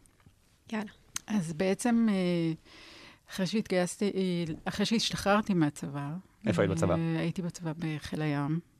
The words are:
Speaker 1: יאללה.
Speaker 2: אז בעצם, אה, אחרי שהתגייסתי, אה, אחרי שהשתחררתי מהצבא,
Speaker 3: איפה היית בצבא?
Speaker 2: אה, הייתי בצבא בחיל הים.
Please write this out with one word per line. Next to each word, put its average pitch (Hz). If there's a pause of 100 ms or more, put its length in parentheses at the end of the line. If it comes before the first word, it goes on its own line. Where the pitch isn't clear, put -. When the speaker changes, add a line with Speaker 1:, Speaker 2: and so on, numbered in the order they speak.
(720)
Speaker 1:
יאללה. 220 (360)
Speaker 2:
אז 170
בעצם, 208
אה, 175 (800)
אחרי 185
שהתגייסתי, 190 (100)
אה, 175 (120)
אחרי 190
שהשתחררתי 208
מהצבא, 147 (320)
Speaker 3:
איפה 180
היית 98
בצבא? -
Speaker 2:
אה, 165
הייתי 165
בצבא 170
בחיל 156
הים. 147 (200)